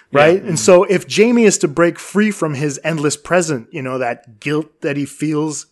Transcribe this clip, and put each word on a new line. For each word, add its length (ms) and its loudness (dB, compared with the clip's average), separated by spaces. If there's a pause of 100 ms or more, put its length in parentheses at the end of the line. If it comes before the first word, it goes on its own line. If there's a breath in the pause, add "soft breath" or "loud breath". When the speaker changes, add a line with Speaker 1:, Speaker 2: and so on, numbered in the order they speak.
(120)
Speaker 1:
Right? 220 6
Speaker 2:
Yeah. 80 0
Speaker 1:
And 80 -12
Speaker 2:
Mm-hmm. 80 -4
Speaker 1:
so 260 6
if 240 -2
Jamie 380 2
is 140 4
to 80 0
break 300 0
free 320 -2
from 240 -4
his 300 -6
endless 340 -4
present, 540 -2
you 100 -10
know, 160 -6
that 420 -8
guilt 420 -6
that 140 -4
he 100 -4
feels 680 -6